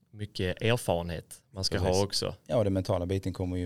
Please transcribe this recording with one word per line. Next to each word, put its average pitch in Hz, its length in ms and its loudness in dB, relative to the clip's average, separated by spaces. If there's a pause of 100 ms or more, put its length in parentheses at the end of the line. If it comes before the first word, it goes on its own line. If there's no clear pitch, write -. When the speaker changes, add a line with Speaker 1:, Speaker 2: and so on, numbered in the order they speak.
(120)
Speaker 1:
mycket - 500 -4
erfarenhet 87 800 0 (100)
man 95 120 -6
ska 101 160 0
Speaker 2:
Precis. 92 180 4
Speaker 1:
ha 98 60 6
också. - 320 -2 (120)
Speaker 2:
Ja, 143 100 2
och 113 60 4
den 98 100 2
mentala 95 320 0
biten 95 280 -2
kommer 90 240 -4
ju 90 80 -2